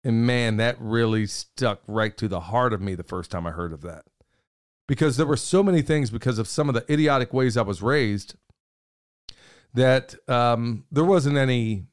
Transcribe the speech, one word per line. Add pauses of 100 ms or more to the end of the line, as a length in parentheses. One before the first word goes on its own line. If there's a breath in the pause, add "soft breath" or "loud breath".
And
man,
that
really
stuck
right
to
the
heart
of
me
the
first
time
I
heard
of
that. (840)
Because
there
were
so
many
things,
because
of
some
of
the
idiotic
ways
I
was
raised, (1400 loud breath)
that, (160)
um,
there
wasn't
any